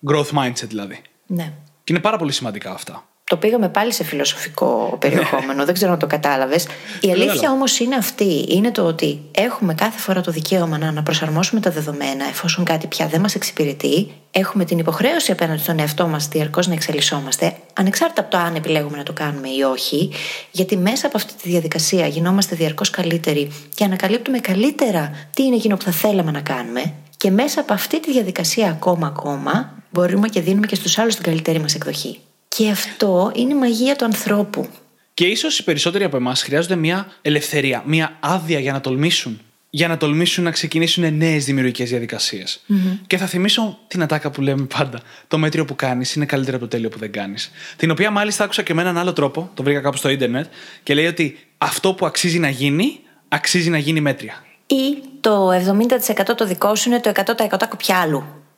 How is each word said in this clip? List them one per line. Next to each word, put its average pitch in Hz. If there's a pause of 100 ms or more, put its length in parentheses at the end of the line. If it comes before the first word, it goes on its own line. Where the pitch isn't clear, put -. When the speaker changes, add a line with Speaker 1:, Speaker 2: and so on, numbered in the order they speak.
(120)
Speaker 1:
growth 147
mindset 123
δηλαδή. 101 (260)
Speaker 2:
Ναι. 170 (320)
Speaker 1:
Και 160
είναι 175
πάρα 214
πολύ 156
σημαντικά 104
αυτά. - (180)
Speaker 2:
Το -
πήγαμε 214
πάλι 214
σε -
φιλοσοφικό 143
περιεχόμενο, 135
Speaker 1:
Ναι. 139
Speaker 2:
δεν 170
ξέρω 185
αν 170
το 165
κατάλαβες. 143
Η - (340)
Speaker 1:
Το 196
Speaker 2:
αλήθεια 220
Speaker 1:
κατάλαβα. 285
Speaker 2:
όμως 269
είναι 240
αυτή, 190
είναι 208
το 202
ότι 160 (100)
έχουμε 196
κάθε 208
φορά 185
το 175
δικαίωμα 160
να 156
αναπροσαρμόσουμε 156
τα 185
δεδομένα 143
εφόσον 175
κάτι 160
πια 160
δεν 160
μας 202
εξυπηρετεί. 151 (200)
Έχουμε -
την 170
υποχρέωση 185
απέναντι 160
στον 160
εαυτό 151
μας 151
διαρκώς 156
να 180
εξελισσόμαστε, 151 (180)
ανεξάρτητα 208
από 202
το 190
αν 170
επιλέγουμε 156
να 143
το 147
κάνουμε 147
ή 135
όχι, 135 (400)
γιατί 185
μέσα 220
από 277
αυτή -
τη 180
διαδικασία 160
γινόμαστε 175
διαρκώς 160
καλύτεροι 160 (240)
και -
ανακαλύπτουμε 214
καλύτερα 196 (220)
τι 269
είναι 254
εκείνο 208
που -
θα 190
θέλαμε 180
να 143
κάνουμε 131 (240)
και 196
μέσα 269
από 285
αυτή 247
τη 311
διαδικασία 190
ακόμα, 165
ακόμα 143 (180)
μπορούμε 180
και 214
δίνουμε 196
και 208
στους -
άλλους 220
την -
καλύτερη 160
μας 151
εκδοχή. - (360)
Και 220
αυτό 196
είναι 254
η -
μαγεία 254
του 269
ανθρώπου. 208 (440)
Speaker 1:
Και 170
ίσως 220
οι -
περισσότεροι 170
από 147
εμάς 127
χρειάζονται 170
μια 175 (140)
ελευθερία, 147
μια 156
άδεια 160
για 135
να 135
τολμήσουν. 135 (280)
Για 160
να 165
τολμήσουν 160
να 170
ξεκινήσουν 160
νέες 156
δημιουργικές 127
διαδικασίες. 113
Speaker 2:
Μμμ. 190 (140)
Speaker 1:
Και 185
θα 190
θυμίσω 196 (100)
την 180
ατάκα 151
που 139
λέμε 139 (140)
πάντα. 127 (280)
«Το 156
μέτριο 156
που 135
κάνεις 127
είναι 151
καλύτερο 135
από 120
το 113
τέλειο 113
που 110
δεν 107
κάνεις». 101 (260)
Την 160
οποία 196
μάλιστα 208
άκουσα 202
και 180
με 160
έναν 180
άλλο 175
τρόπο, 147
το 131
βρήκα 143
κάπου 139
στο 143
ίντερνετ, 135 (380)
και 147
λέει 147
ότι 165 (180)
αυτό 185
που 190
αξίζει 170
να 165
γίνει, 143 (280)
αξίζει 165
να 170
γίνει 151
μέτρια. 131 (240)
Speaker 2:
Ή 277 (240)
το 202
εβδομήντα 196
τοις 247
εκατό 202
το 233
δικό 202
σου 220
είναι 240
το 233
εκατό 202
τοις 226
εκατό 196
κάποιου 202
άλλου. 160 (320)